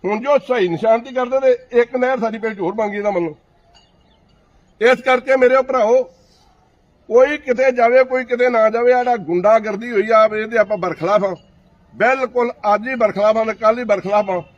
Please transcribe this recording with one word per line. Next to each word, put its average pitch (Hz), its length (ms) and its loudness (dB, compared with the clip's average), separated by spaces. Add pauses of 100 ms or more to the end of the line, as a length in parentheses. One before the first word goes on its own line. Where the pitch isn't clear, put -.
ਹੁਣ 214 160 -4
ਜੋ 277 180 0
ਸਹੀ 240 300 -2
ਨਿਸ਼ਾਨਤੀ 226 460 -2
ਕਰਦੇ 254 260 -2
ਤੇ 240 400 0
ਇੱਕ 240 160 -4
ਨਹਿਰ 254 220 -2
ਸਾਡੀ 220 200 -4
ਪੈਲੀ 220 160 -6
'ਚ 196 60 -14
ਹੋਰ 185 140 -4
ਬਣ 214 140 -4
ਗਈ 208 80 -8
ਇਹਦਾ 208 140 -2
ਮਤਲਬ। 170 240 -4 (1500)
ਇਸ 247 200 2
ਕਰਕੇ 262 360 0
ਮੇਰੇ 262 260 4
ਭਰਾਓ, 254 400 0 (1040)
ਕੋਈ 277 300 4
ਕਿਤੇ 262 340 0
ਜਾਵੇ, 247 320 4
ਕੋਈ 254 200 -2
ਕਿਤੇ 247 240 0
ਨਾ 220 220 2
ਜਾਵੇ, 240 220 2
ਆਹ 247 120 2
ਜਿਹੜਾ 247 120 0
ਗੁੰਡਾਗਰਦੀ 208 720 0
ਹੋਈ 220 200 -2
ਆ, 220 260 4
ਇਹਦੇ 220 220 -4
ਆਪਾਂ 208 180 0
ਬਰਖਲਾਫ 185 480 -2
ਆ। 185 100 -4 (600)
ਬਿਲਕੁਲ 247 580 -2 (220)
ਅੱਜ 214 140 -4
ਹੀ 262 60 -4
ਬਰਖਲਾਫ 214 420 0
ਆ 220 80 -2
ਤੇ 220 100 -4
ਕੱਲ੍ਹ 220 240 0
ਹੀ 247 60 -8
ਬਰਖਲਾਫ 202 460 -2
ਆ। 180 100 -4 (180)